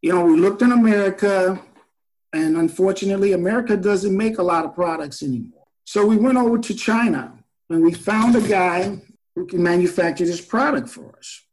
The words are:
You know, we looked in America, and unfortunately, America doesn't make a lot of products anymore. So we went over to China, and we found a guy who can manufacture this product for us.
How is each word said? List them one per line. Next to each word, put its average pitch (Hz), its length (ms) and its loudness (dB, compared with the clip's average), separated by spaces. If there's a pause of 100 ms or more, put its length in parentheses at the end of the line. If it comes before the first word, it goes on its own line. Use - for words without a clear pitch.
You 165 120 0
know, 180 120 2
we 160 120 6
looked 202 260 2
in 247 80 6
America, 202 880 2 (720)
and 160 240 0
unfortunately, 190 760 0
America 208 440 0
doesn't 196 400 0
make 220 220 -2
a 185 60 0
lot 170 200 0
of - 120 -12
products 160 480 -6
anymore. 123 420 -8 (200)
So 208 200 0
we 214 120 4
went 254 200 2
over 233 200 2
to 220 160 -6
China, 226 580 -2 (360)
and 165 140 0
we 165 120 4
found 220 420 0
a 220 100 0
guy 185 540 0 (340)
who 175 120 -8
can 175 140 -4
manufacture 175 680 0
this 170 140 -4
product 254 480 -2
for - 300 -20
us. - 340 -20